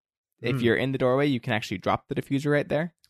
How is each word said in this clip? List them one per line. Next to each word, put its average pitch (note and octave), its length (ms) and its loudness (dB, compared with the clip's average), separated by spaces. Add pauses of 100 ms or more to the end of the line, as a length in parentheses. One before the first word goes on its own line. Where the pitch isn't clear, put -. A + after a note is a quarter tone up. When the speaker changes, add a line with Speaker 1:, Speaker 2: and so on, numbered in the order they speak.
(420)
Speaker 1:
If B2 140 -2
Speaker 2:
Mm. B2 60 -2
Speaker 1:
you're A#2 140 4
in C3 160 0
the C3 60 -4
doorway, C3+ 280 2
you C3 140 0
can B2+ 120 -4
actually G#2+ 260 -4
drop G2 300 -2
the C3+ 60 -8
diffuser C#3 380 -2
right D3 160 0
there. D3+ 260 -2 (160)